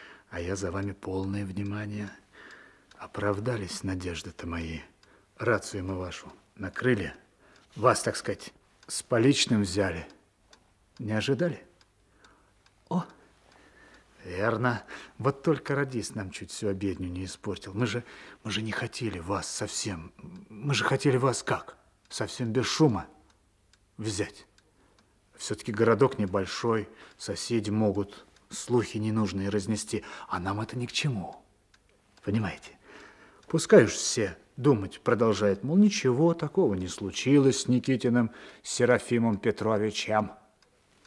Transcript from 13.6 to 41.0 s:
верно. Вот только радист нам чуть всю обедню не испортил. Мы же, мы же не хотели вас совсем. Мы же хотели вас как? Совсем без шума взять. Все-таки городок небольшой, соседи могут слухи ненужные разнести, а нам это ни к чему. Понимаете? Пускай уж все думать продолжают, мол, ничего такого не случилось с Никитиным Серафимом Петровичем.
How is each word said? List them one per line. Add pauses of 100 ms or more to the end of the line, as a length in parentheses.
верно. (360)
Вот
только
радист
нам
чуть
всю
обедню
не
испортил.
Мы
же, (420)
мы
же
не
хотели
вас
совсем. (340)
Мы
же
хотели
вас
как? (320)
Совсем
без
шума (920)
взять. (880)
Все-таки
городок
небольшой, (300)
соседи
могут (240)
слухи
ненужные
разнести, (260)
а
нам
это
ни
к
чему. (800)
Понимаете? (680)
Пускай
уж
все (180)
думать
продолжают,
мол,
ничего
такого
не
случилось
с
Никитиным (320)
Серафимом
Петровичем. (760)